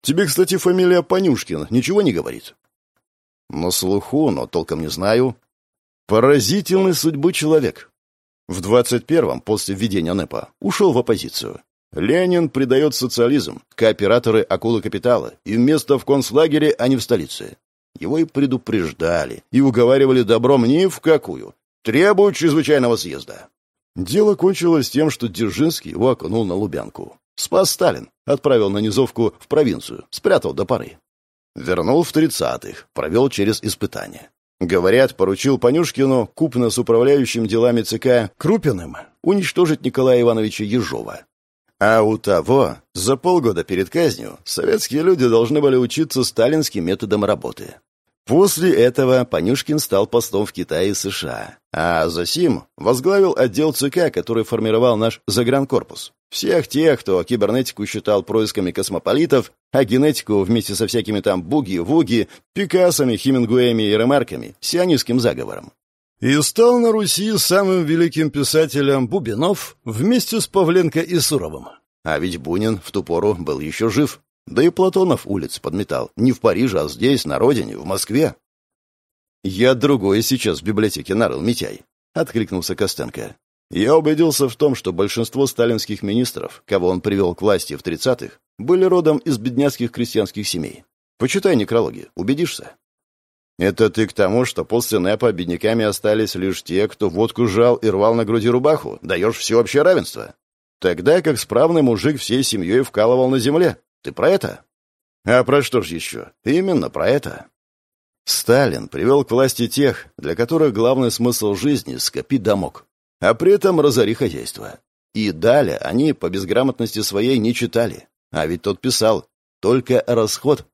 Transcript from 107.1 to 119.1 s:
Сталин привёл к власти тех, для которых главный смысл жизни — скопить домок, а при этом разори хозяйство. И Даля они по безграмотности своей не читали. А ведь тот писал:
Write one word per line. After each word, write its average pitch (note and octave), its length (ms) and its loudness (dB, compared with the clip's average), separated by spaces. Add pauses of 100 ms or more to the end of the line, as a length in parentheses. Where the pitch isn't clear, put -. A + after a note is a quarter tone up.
Сталин A2+ 640 0
привёл B2+ 360 0
к - 60 -10
власти A#2+ 380 0
тех, C#3 380 -2 (100)
для D#2 200 -6
которых D3+ 360 2
главный A#2+ 380 2
смысл A#2 440 -2
жизни — A2+ 440 -2
скопить - 440 -4
домок, G2 440 -2 (340)
а G#2 140 4
при F3 180 4
этом F#3 280 2
разори A#2 340 2
хозяйство. C#2 640 -8 (360)
И G#2 180 -2
Даля F#2+ 460 2
они B2 340 0
по - 160 -4
безграмотности G#2+ 720 -2
своей A2+ 380 0
не A2+ 160 0
читали. A2+ 540 -4 (220)
А D#2+ 160 -4
ведь E2 160 -6
тот G2 180 -4
писал: A2 460 0 (340)